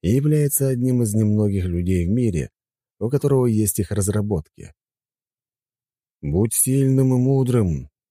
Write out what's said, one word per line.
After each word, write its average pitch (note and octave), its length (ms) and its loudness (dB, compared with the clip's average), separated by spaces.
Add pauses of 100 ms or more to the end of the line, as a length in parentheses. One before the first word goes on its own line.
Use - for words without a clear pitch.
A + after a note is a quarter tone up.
и E2+ 80 0
является C#3+ 580 0
одним B2+ 340 0
из G#2 120 -2
немногих G#2 520 0
людей F2 400 0
в F2+ 40 -2
мире, G2+ 400 -2 (480)
у G#2+ 100 -4
которого C3+ 380 0
есть G#2+ 320 0
их G2+ 140 -2
разработки. G2+ 840 -4 (1500)
"Будь F2 340 0
сильным C3+ 600 2
и B2+ 40 2
мудрым, A#2+ 720 0 (200)